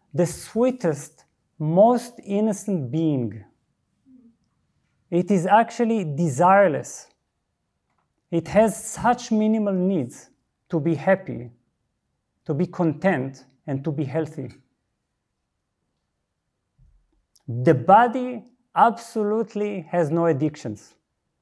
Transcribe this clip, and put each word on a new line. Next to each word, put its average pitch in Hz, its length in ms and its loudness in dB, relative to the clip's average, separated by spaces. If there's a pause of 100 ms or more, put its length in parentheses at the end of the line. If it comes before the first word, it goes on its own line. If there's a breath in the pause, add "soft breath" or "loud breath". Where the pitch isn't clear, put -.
(120)
the 160 140 0
sweetest, 220 1000 -4 (320)
most 202 580 2 (120)
innocent 202 640 -4
being. 127 540 -2 (1600)
It 175 220 -2
is 180 160 2
actually 226 580 2
desireless. 160 1000 2 (1300)
It 165 160 -2
has 202 360 2
such 240 460 -4
minimal 214 440 0
needs 180 560 -2 (400)
to 165 100 0
be 151 160 0
happy, 131 560 -2 (920)
to 156 80 -4
be 170 120 0
content, 151 800 -2 (240)
and 139 160 -6
to 165 80 -4
be 143 120 -4
healthy. 151 460 -6 (3000)
The 123 280 2
body 240 680 2 (320)
absolutely 208 1160 0
has 170 200 0
no 170 160 2
addictions. 147 680 -4 (480)